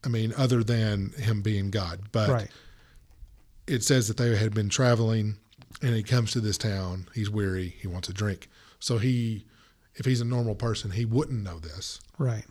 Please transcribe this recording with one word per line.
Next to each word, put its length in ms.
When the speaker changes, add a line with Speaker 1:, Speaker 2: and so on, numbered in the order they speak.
Speaker 1:
I 40
mean, 280
other 280
than 480
him 320
being 260
God. 420
But 180
Speaker 2:
Right. 220
Speaker 1:
it 160
says 240
that 100
they 200
had 180
been 140
traveling, 680
and 120
he 80
comes 280
to 100
this 160
town. 560
He's 160
weary. 400
He 80
wants 220
a 40
drink. 340
So 200
he, 460
if 100
he's 160
a 40
normal 300
person, 360
he 140
wouldn't 380
know 160
this. 400
Speaker 2:
Right. 320